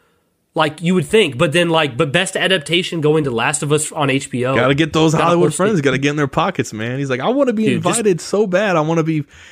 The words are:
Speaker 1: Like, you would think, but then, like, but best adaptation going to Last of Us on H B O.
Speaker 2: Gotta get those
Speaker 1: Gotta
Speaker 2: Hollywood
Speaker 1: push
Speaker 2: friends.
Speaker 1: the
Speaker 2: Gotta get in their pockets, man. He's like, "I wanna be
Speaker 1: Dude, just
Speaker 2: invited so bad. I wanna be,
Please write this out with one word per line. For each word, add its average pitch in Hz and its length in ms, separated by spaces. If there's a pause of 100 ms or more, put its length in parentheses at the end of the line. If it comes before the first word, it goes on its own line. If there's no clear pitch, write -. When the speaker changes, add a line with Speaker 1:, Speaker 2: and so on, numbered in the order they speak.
(540)
Speaker 1:
Like, 156 280
you 180 120
would 170 120
think, 185 320
but 165 140
then, 175 180
like, 156 260
but 147 160
best 185 240
adaptation 175 640
going 151 240
to 135 60
Last 123 320
of 147 100
Us 147 180
on 143 200
H 135 200
B 120 140
O. 131 100
Speaker 2:
Gotta 127 200
get 156 180
those 160 200
Speaker 1:
Gotta 156 120
Speaker 2:
Hollywood 175 240
Speaker 1:
push 156 80
Speaker 2:
friends. 208 200
Speaker 1:
the 151 60
Speaker 2:
Gotta 131 140
get 143 140
in 147 60
their 147 120
pockets, 160 460
man. 117 240
He's 139 100
like, 127 120
"I 165 100
wanna 254 240
be 220 100
Speaker 1:
Dude, 185 180
just 185 180
Speaker 2:
invited 196 200
so 208 260
bad. 202 300
I 156 60
wanna 160 200
be, 160 220 (280)